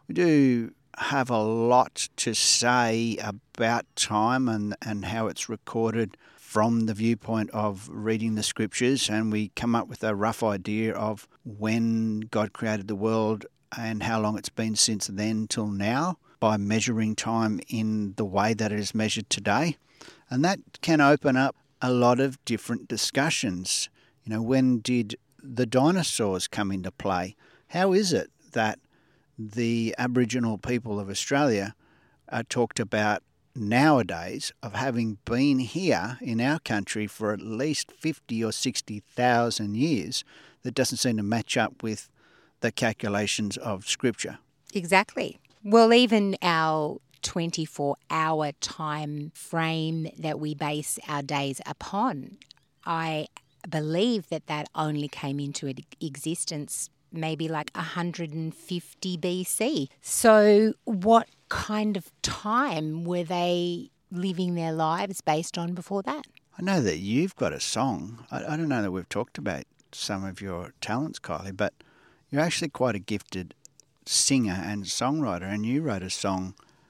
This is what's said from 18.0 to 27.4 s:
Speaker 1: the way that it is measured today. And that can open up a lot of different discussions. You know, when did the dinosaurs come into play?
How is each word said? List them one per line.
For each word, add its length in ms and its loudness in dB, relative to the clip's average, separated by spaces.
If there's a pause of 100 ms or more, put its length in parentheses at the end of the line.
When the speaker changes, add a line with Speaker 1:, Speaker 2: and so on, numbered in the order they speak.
Speaker 1:
the 100 -2
way 300 2
that 160 0
it 80 -2
is 160 -4
measured 340 -2
today. 480 0 (540)
And 140 2
that 160 2 (200)
can 200 4
open 360 6
up 200 2 (260)
a 80 2
lot 300 6
of 240 -2
different 420 -4
discussions. 1000 -2 (340)
You 100 -8
know, 100 -2
when 360 4
did 380 -2 (260)
the 240 -2
dinosaurs 800 2
come 240 -4
into 220 -4
play? 420 -2 (340)